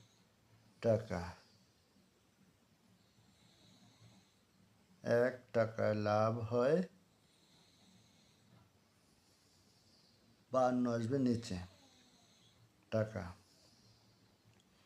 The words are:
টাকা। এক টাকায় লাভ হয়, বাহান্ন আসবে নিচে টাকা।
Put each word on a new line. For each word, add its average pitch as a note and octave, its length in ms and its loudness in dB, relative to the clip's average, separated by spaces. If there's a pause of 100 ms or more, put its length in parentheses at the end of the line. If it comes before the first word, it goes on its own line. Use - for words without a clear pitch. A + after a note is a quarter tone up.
(800)
টাকা। F#2 540 -2 (3750)
এক A#2+ 500 0
টাকায় G#2+ 420 0
লাভ G#2+ 440 2
হয়, B2 440 2 (3750)
বাহান্ন B2+ 380 2
আসবে A#2 280 -2
নিচে A2+ 400 0 (1300)
টাকা। G#2+ 420 -4 (1500)